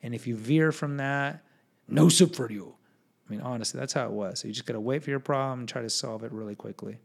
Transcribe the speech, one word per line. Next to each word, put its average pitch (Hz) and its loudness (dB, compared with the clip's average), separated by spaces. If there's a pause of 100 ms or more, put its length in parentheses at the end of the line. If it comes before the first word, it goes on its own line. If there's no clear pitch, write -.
and 120 -6
if 113 -8
you 120 -2
veer 156 4
from 143 -4
that, 143 -2 (440)
no 151 8
soup 170 8
for 120 -4
you. 104 -10 (520)
I - -10
mean, 104 -6
honestly, 123 -4
that's 135 -6
how 135 0
it - -6
was. 101 -4
So - -10
you 107 -8
just 123 -8
gotta 117 -4
wait 131 -2
for 147 -8
your 139 -2
problem 135 -2
and 120 -8
try 123 -6
to 113 -8
solve 113 -4
it 117 -10
really 107 -8
quickly. 104 -12